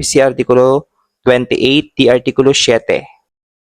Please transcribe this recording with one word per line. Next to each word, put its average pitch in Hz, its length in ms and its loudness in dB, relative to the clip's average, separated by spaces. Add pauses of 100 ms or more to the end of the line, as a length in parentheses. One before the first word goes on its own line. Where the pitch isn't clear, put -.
C, 139 160 0
Artikulo 131 640 0 (400)
twenty-eight, 127 720 -2
D, 135 80 0
Artikulo 131 480 0
siete. - 560 -2 (640)